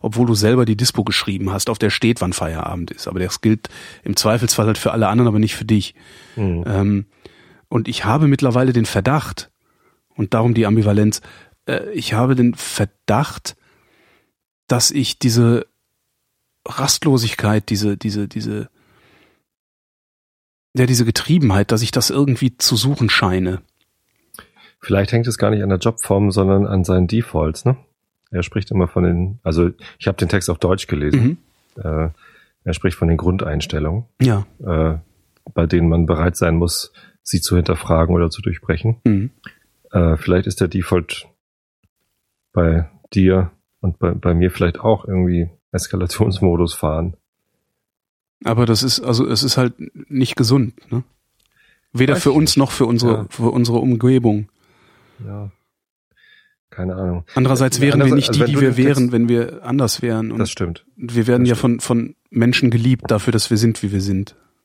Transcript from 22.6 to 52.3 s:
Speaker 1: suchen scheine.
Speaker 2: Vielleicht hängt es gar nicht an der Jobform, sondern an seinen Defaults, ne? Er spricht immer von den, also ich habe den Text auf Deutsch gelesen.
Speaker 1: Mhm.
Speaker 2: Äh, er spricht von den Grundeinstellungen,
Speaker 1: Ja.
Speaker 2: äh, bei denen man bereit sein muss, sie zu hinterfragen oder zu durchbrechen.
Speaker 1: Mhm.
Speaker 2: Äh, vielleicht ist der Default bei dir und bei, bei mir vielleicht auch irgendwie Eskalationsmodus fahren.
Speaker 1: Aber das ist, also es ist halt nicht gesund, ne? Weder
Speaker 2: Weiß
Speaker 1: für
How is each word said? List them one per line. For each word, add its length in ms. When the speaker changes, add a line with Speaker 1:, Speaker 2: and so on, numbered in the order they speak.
Speaker 1:
suchen 320
scheine. 520
Speaker 2:
Vielleicht 320
hängt 160
es 100
gar 120
nicht 140
an 60
der 100
Jobform, 520
sondern 340
an 180
seinen 240
Defaults, 580
ne? 120
Er 120
spricht 280
immer 160
von 160
den, 400
also 280
ich 80
habe 100
den 120
Text 200
auf 100
Deutsch 280
gelesen. 520
Speaker 1:
Mhm. 60
Speaker 2:
Äh, 260
er 100
spricht 240
von 120
den 80
Grundeinstellungen, 880
Speaker 1:
Ja. 240
Speaker 2:
äh, 340
bei 120
denen 240
man 160
bereit 320
sein 180
muss, 380
sie 180
zu 160
hinterfragen 580
oder 140
zu 120
durchbrechen. 640
Speaker 1:
Mhm. 280
Speaker 2:
Äh, 240
vielleicht 320
ist 140
der 80
Default 580
bei 360
dir 380
und 180
bei, 120
bei 220
mir 180
vielleicht 280
auch 260
irgendwie 440
Eskalationsmodus 1000
fahren. 440
Speaker 1:
Aber 220
das 160
ist, 200
also 260
es 160
ist 140
halt 160
nicht 260
gesund, 380
ne? 120
Weder 220
Speaker 2:
Weiß 80
Speaker 1:
für 80